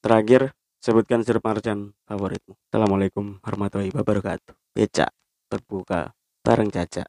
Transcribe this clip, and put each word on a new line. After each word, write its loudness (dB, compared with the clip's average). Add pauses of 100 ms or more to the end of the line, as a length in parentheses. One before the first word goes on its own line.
terakhir, 4 (240)
sebutkan 2
sirup 0
Marjan -4 (160)
favoritmu. -8 (160)
Assalamualaikum -2
warahmatullahi -6
wabarakatuh. -4 (160)
Becak 0 (400)
terbuka -8 (280)
bareng 2
Caca. -6